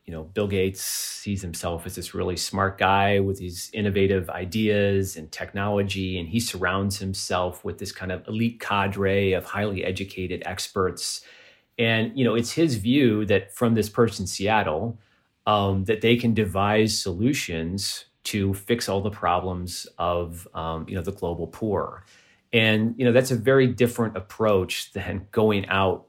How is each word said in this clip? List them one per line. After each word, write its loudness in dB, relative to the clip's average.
you -12
know, -10
Bill -2
Gates 0
sees -6
himself -6
as -10
this -10
really -4
smart -2
guy 4
with 0
these -10
innovative 2
ideas 0
and -14
technology, -2
and -6
he -2
surrounds -2
himself -4
with -8
this -10
kind -8
of -8
elite -2
cadre 2
of 0
highly -4
educated -6
experts. -4
And, 2
you 0
know, 4
it's 0
his 2
view 4
that 0
from 4
this 2
perch 2
in -4
Seattle, 0
um, 4
that 0
they 6
can 2
devise 2
solutions -2
to 0
fix -2
all 0
the -2
problems -2
of, -4
um, -6
you -8
know, -2
the -6
global -6
poor. -4
And, 4
you 0
know, 6
that's 4
a 2
very 6
different 0
approach 0
than -8
going 2
out 0